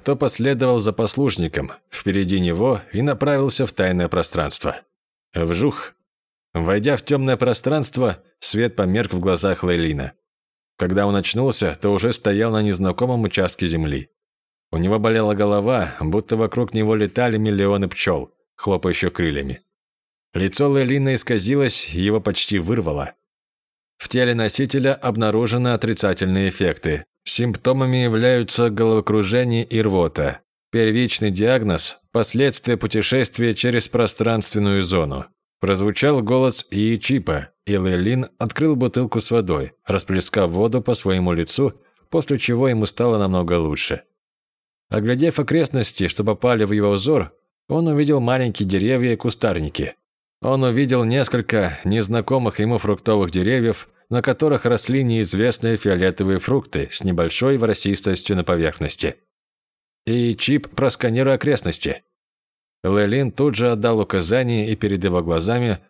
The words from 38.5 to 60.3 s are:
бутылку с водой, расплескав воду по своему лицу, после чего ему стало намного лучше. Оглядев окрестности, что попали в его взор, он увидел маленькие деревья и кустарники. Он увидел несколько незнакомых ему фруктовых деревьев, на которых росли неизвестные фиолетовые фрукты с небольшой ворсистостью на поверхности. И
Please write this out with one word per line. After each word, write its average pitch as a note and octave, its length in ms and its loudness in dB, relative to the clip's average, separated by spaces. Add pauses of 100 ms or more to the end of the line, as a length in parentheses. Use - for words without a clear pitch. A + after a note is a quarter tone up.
бутылку B2 440 0
с - 100 -4
водой, F2+ 440 0 (120)
расплескав F#2+ 640 0
воду A2 320 0
по A#2+ 140 -2
своему F#2 360 0
лицу, E2+ 480 -2 (300)
после D3 300 -2
чего B2 280 0
ему A2 200 2
стало A#2 320 2
намного F#2 400 2
лучше. D#2 420 -2 (880)
Оглядев B2+ 500 0
окрестности, C3 680 0
что - 160 -2
попали G#2+ 420 2
в G2 60 0
его G#2 200 4
взор, A#2 420 0 (360)
он E3 180 0
увидел D3 320 2
маленькие A#2+ 480 0
деревья A#2 460 2
и - 20 -2
кустарники. E2+ 800 -4 (480)
Он C3+ 200 2
увидел B2 420 2
несколько A2+ 800 0
незнакомых A2 760 0
ему A2 180 0
фруктовых G#2 540 0
деревьев, A2 560 0 (220)
на A#2+ 120 0
которых C#3+ 440 2
росли B2+ 360 0
неизвестные A2+ 760 0
фиолетовые F#2+ 640 2
фрукты G2+ 520 -2
с - 140 -8
небольшой F2+ 520 0
ворсистостью G2+ 800 0
на F2+ 80 0
поверхности. D#2 720 -2 (920)
И A#2 300 0